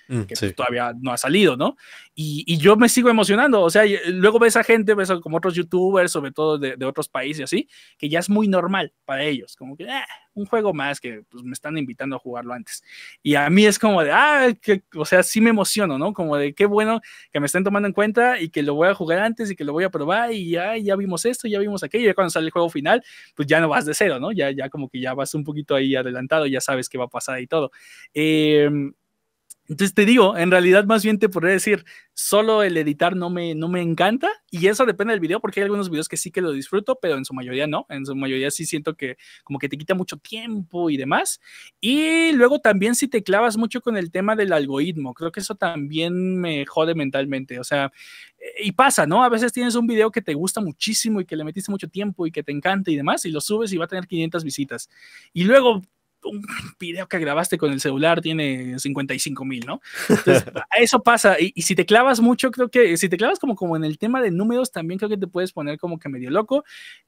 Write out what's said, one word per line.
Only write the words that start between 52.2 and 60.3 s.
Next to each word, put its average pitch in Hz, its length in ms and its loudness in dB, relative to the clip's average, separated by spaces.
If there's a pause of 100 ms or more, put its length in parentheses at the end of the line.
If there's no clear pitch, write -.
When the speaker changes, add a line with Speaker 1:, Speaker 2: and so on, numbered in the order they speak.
Speaker 2:
y 160 60 -4
que 151 100 -6
te 143 120 -8
encanta 185 360 -2
y 156 60 0
demás, 151 300 -2
y 170 60 -6
lo 147 100 -4
subes 214 320 -2
y 175 40 -2
va 160 60 -4
a 175 60 -6
tener 185 180 -8
quinientas 165 380 -4
visitas. 135 440 -8 (440)
Y 170 100 -2
luego 233 380 6 (420)
un 208 200 -10 (360)
video 175 280 -8
que 185 120 -4
grabaste 160 400 -2
con 147 120 0
el 135 80 -4
celular 151 420 0
tiene 135 580 -4
cincuenta 139 340 -6
y 127 60 -6
cinco 131 260 -8
mil, 127 200 -8
¿no? 143 140 -10 (300)
Entonces, 180 360 4 (100)